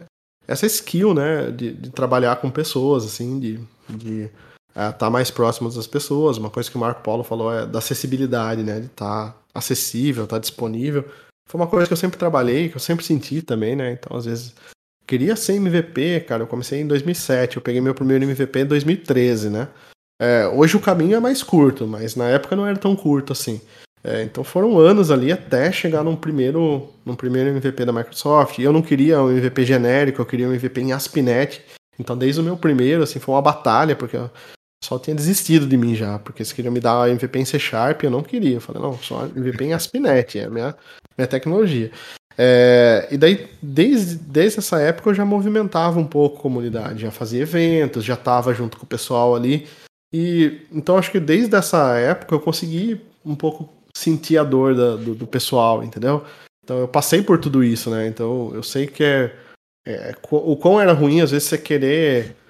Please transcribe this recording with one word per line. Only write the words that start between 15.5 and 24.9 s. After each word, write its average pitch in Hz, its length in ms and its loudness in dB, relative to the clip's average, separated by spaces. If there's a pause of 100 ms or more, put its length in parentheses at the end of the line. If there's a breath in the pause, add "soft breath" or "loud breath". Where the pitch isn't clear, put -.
M 202 140 0
V 170 140 2
P, 165 380 -2
cara, 117 240 -4
eu - 20 -6
comecei 127 340 -6
em 151 60 -4
dois 143 160 0
mil 170 80 -4
e 175 60 -4
sete, 127 400 -2
eu 123 60 -8
peguei 123 180 -2
meu 131 120 0
primeiro 135 300 2
M 139 100 -2
V 131 140 -2
P 131 140 -2
em 139 40 0
dois 143 200 0
mil 160 100 2
e 180 40 -2
treze, 123 520 2
né. 110 160 -4 (560 loud breath)
É, 120 240 4
hoje 156 300 4
o 202 40 0
caminho 185 360 2
é 233 40 0
mais 262 220 0
curto, 135 420 4
mas 110 300 -8
na 120 140 -2
época 139 260 0
não 202 100 -2
era 202 140 -4
tão 196 160 0
curto 143 380 0
assim. 113 280 -8 (440 loud breath)
É, - 180 -4
então 123 220 -8
foram 196 340 2
anos 175 320 8